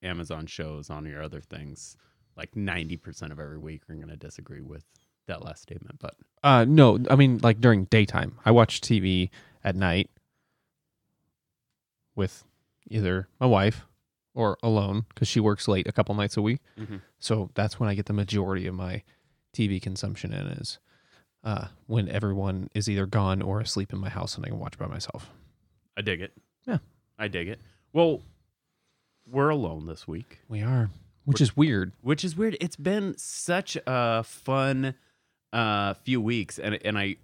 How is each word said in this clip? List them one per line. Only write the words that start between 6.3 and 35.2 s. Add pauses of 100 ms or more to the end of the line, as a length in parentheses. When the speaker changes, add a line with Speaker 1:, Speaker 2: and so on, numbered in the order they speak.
Speaker 2:
Uh,
no, (100)
I
mean,
like,
during
daytime.
I
watch
T
V (320)
at
night (2000)
with (440)
either (120)
my
wife (480)
or
alone, (100)
'cause
she
works
late
a
couple
nights
a
week. (180)
Speaker 1:
Mm-hmm. (220)
Speaker 2:
So
that's
when
I
get
the
majority
of
my (500)
T
V
consumption
in
is, (640)
uh, (200)
when
everyone
is
either
gone
or
asleep
in
my
house
and
I
can
watch
by
myself. (640)
Speaker 1:
I
dig
it. (340)
Speaker 2:
Yeah. (380)
Speaker 1:
I
dig
it. (340)
Well, (1080)
we're
alone
this
week.
Speaker 2:
We
are, (340)
which
Speaker 1:
We're
Speaker 2:
is
weird.
Speaker 1:
Which
is
weird.
It's
been
such (100)
a
fun, (580)